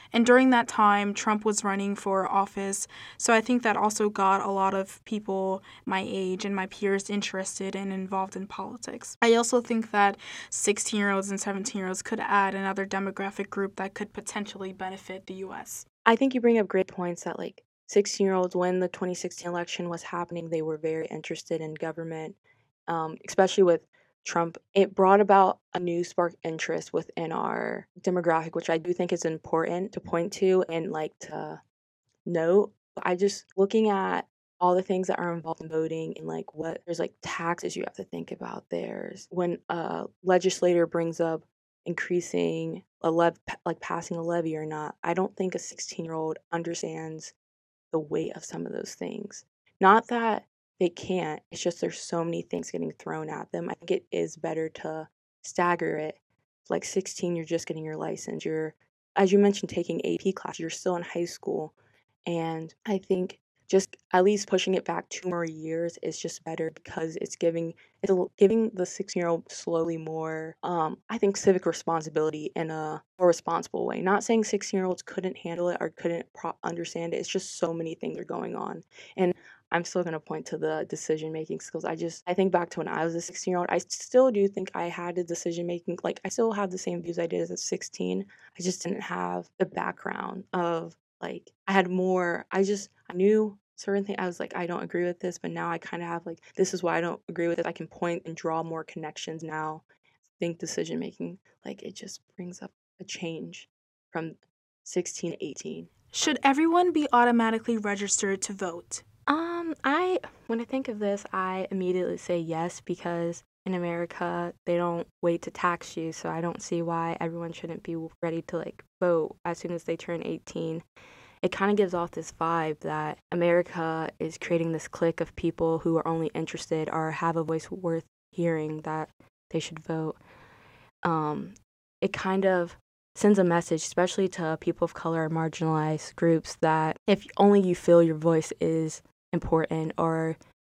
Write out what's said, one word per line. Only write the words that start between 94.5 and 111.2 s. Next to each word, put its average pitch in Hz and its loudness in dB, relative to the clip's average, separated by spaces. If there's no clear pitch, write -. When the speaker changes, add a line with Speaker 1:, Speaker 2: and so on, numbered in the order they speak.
Speaker 2:
"I 180 -2
don't 175 -4
agree 175 0
with 175 -2
this," 180 -4
but 170 -6
now 170 -6
I 170 -2
kinda 170 -8
have, 170 -6
like, 170 -10
"This 185 2
is 180 -4
why 170 2
I 165 2
don't 170 -4
agree 170 -2
with 170 0
it." 170 -2
I 175 -2
can 165 -10
point 170 -4
and 165 -8
draw 165 -4
more 165 -6
connections 160 -10
now. 156 -6
Think 170 -2
decision 165 -4
making, 170 -10
like, - -12
it 190 -14
just - -16
brings 175 -14
up 190 -14
a 185 -16
change 165 -10
from 160 -6
sixteen - -6
to - -10
eighteen. 160 -12
Speaker 1:
Should - 0
everyone 330 6
be 302 2
automatically 233 4
registered 202 -2
to 208 -6
vote? 180 -8
Speaker 2:
Um, 339 0
I, 349 2
when 226 0
I 233 -6
think 262 -4
of 214 -6
this, 202 -2